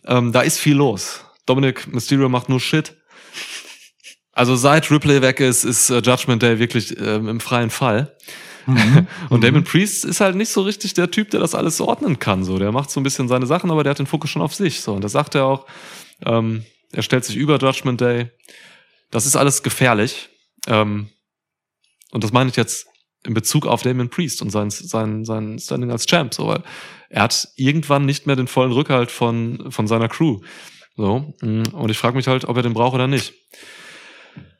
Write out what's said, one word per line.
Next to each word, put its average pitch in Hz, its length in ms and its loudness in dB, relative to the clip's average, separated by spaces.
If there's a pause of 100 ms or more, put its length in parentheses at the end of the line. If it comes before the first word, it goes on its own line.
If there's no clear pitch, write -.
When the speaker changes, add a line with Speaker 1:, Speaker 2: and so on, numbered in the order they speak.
Speaker 1:
Ähm, 120 260 2
da 123 100 4
ist - 180 0
viel 147 160 4
los. 127 480 0 (220)
Dominic 131 460 0
Mysterio 135 360 0
macht 123 200 -2
nur 127 120 2
Shit. - 340 -2 (1400)
Also 123 220 2
seit 139 360 4
Ripley 147 320 4
weg 131 180 2
ist, 127 240 2
ist, - 260 0
äh, 123 80 2
Judgment 123 440 2
Day 117 160 4
wirklich, 117 420 -2
ähm, 107 280 -2
im 113 120 -4
freien 120 300 0
Fall. 127 460 0 (500)
Speaker 2:
Mhm. 131 400 6 (120)
Speaker 1:
<laughs> 156 120 -10
Und 123 80 4
Speaker 2:
Mhm. 117 40 4
Speaker 1:
Damien 151 220 6
Priest 202 400 0
ist - 160 -2
halt 190 160 4
nicht 220 140 -2
so 208 120 0
richtig 202 320 -4
der 175 160 0
Typ, 214 200 -2
der 196 100 0
das 165 140 0
alles 165 260 -2
ordnen 233 380 0
kann. 95 260 0
So, 95 140 -2
der 104 120 0
macht 139 200 -4
so 143 100 -4
ein - 20 0
bisschen 135 240 -2
seine 127 200 0
Sachen, 170 240 0
aber 156 120 2
der 139 100 0
hat 147 60 -4
den 139 80 -4
Fokus 151 240 -4
schon 160 120 -4
auf 160 120 -4
sich. - 280 -4
So, 113 100 -4
und 98 100 -4
das 104 100 -4
sagt 147 220 -2
er 139 120 2
auch. 135 200 -2 (580)
Ähm, 113 400 -2 (280)
er 120 100 -4
stellt 123 220 0
sich 110 120 -8
über 143 220 2
Judgment 127 420 0
Day. 120 300 0 (800)
Das 113 160 -2
ist 135 100 2
alles 139 260 2
gefährlich. 120 640 0 (400)
Ähm, 104 400 0 (1040)
und 117 100 -4
das 110 100 -4
meine 123 180 4
ich - 60 -8
jetzt - 300 -2 (380)
in 120 100 -4
Bezug 139 320 0
auf - 160 0
Damien 123 280 -2
Priest - 320 -4
und 107 80 -4
sein, 104 200 -2
sein, 110 540 -4
sein 110 340 -6
Standing 123 320 -6
als 117 160 -4
Champ, 156 260 0
so, - 140 -6
weil 110 160 -2 (480)
er 104 120 0
hat - 340 0
irgendwann 143 500 2
nicht 139 200 -2
mehr 139 100 2
den 127 100 0
vollen 127 240 0
Rückhalt 123 400 0
von, 117 640 -4
von 107 160 -2
seiner 113 200 2
Crew. 127 320 0 (560)
So, 123 440 -2
mm, 110 220 -2 (100)
und 143 180 -4
ich 107 80 -2
frag 120 160 0
mich 131 140 -2
halt, 131 160 0
ob 120 120 -4
er 123 60 2
den 117 120 -2
braucht 120 200 2
oder 131 140 0
nicht. 135 260 -2 (1300)